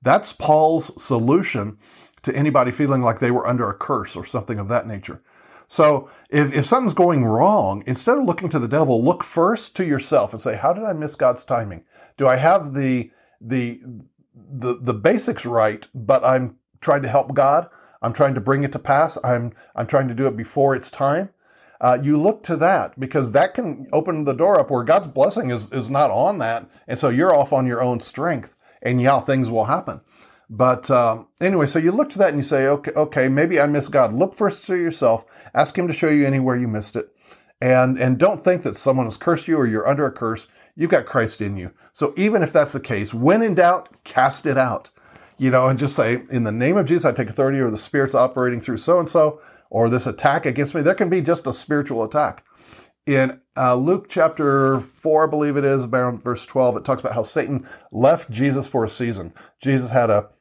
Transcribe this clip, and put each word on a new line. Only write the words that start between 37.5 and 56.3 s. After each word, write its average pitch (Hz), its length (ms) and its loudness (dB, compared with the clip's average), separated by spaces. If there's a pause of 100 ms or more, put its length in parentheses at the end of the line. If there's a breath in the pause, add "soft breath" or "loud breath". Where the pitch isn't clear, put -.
And, 127 380 2
and 127 200 0
don't 180 240 2
think 180 200 0
that 107 140 -6
someone 131 300 0
has 110 100 -10
cursed 165 320 -2
you 165 80 2
or 139 100 2
you're 110 220 -2
under 143 180 0
a 127 60 -4
curse. 110 340 -8 (300 soft breath)
You've 160 140 -2
got 135 160 2
Christ 113 340 -2
in 101 160 -6
you. 87 160 -12 (200 soft breath)
So - 240 -4
even 202 260 2
if 156 100 -2
that's 147 200 2
the 131 80 -6
case, 104 320 -6
when 156 300 2
in 214 140 0
doubt, 180 320 4 (160)
cast 135 420 0
it 139 100 0
out. 123 340 -2 (480 soft breath)
You 131 120 2
know, 127 180 4
and 131 100 0
just 139 180 -4
say, 123 340 0
"In 123 140 -2
the 104 80 -2
name 127 240 0
of 190 100 2
Jesus, 170 180 0
I 135 80 4
take 113 180 -4
authority 135 300 0
over 123 100 0
the 107 80 -6
spirits 135 360 -2
operating 123 460 0
through 117 180 -6
so-and-so 160 600 2 (300 loud breath)
or 113 180 2
this 123 180 0
attack 131 400 0
against 139 280 -4
me." 165 80 -2
There 170 120 4
can 190 140 -2
be 180 120 0
just 165 260 -2
a 127 60 -4
spiritual 143 500 -4
attack. 123 420 -4 (640 soft breath)
In, 131 340 0 (160)
uh, 127 200 2
Luke 175 320 0
chapter 143 720 2
four, 156 480 0
I - 20 -2
believe 147 260 -2
it 143 80 -2
is, 135 200 0
around 120 400 -2
verse 120 200 -6